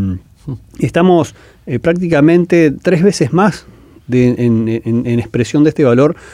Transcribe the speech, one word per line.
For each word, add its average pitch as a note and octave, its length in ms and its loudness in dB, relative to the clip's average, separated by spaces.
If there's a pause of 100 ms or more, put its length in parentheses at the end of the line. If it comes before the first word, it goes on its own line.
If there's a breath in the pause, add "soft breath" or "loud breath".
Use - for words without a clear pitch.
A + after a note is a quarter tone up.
(800)
estamos, E3+ 560 0 (300 soft breath)
eh, A#2+ 140 -6
prácticamente E3+ 920 2
tres D#3 300 -2
veces E3+ 320 0
más F#3 320 0 (420 loud breath)
de, B2 220 2
en, A#2 380 0
en, A#2 380 -4
en A#2+ 140 -2
expresión B2 440 -2
de D#3 60 2
este D3+ 140 -2
valor C3+ 320 2 (180 loud breath)